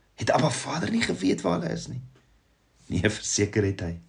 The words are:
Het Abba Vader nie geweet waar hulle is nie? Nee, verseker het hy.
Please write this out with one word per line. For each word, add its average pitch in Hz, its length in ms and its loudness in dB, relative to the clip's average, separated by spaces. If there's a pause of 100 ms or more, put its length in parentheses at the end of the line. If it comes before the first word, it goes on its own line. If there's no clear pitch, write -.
(160)
Het 113 160 0
Abba - 180 4
Vader - 420 -4
nie 233 100 2
geweet 185 400 0
waar 175 180 2
hulle 170 140 -4
is - 140 -8
nie? - 140 -8 (840)
Nee, 90 220 2
verseker 104 540 0
het 98 160 0
hy. 85 300 -6